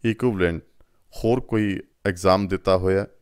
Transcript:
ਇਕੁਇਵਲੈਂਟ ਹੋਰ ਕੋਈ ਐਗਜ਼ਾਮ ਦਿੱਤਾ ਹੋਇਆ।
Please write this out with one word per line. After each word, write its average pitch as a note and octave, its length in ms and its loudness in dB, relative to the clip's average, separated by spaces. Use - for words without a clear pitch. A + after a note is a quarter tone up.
ਇਕੁਇਵਲੈਂਟ G2+ 580 0
ਹੋਰ A#2 280 0
ਕੋਈ G#2+ 400 -4
ਐਗਜ਼ਾਮ F#2+ 420 2
ਦਿੱਤਾ F#2 280 0
ਹੋਇਆ। F#2+ 300 0